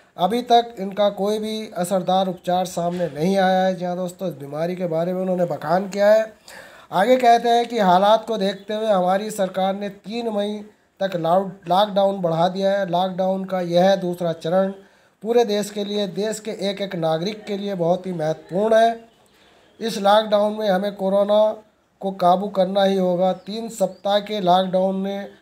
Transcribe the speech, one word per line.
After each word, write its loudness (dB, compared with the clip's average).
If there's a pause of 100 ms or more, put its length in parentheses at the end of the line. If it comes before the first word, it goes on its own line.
(180)
अभी 0
तक 2
इनका 0
कोई -2
भी -8
असरदार 0
उपचार -2
सामने -4
नहीं 0
आया 4
है। 0
जी -8
हाँ -4
दोस्तों, -6
इस -10
बीमारी -6
के -6
बारे -2
में -4
उन्होंने 0
बखान -2
किया 2
है। 4 (580)
आगे 4
कहते 6
हैं 4
कि -4
हालात 6
को -4
देखते -4
हुए -4
हमारी 2
सरकार -2
ने -8
तीन -8
मई -6 (340)
तक -4
लाउड-, -2
लॉकडाउन 2
बढ़ा 0
दिया 0
है। -2
लॉकडाउन -2
का -4
यह 4
दूसरा -4
चरण 0 (500)
पूरे 2
देश -2
के -8
लिए, -4
देश -4
के -10
एक -6
एक -8
नागरिक -2
के -6
लिए -6
बहुत 0
ही -6
महत्वपूर्ण -2
है। 2 (720)
इस -6
लॉकडाउन 2
में -4
हमें 0
कोरोना 2 (420)
को -6
काबू 2
करना 2
ही 2
होगा। 2
तीन -10
सप्ताह -2
के -6
लॉकडाउन 2
ने -8 (120)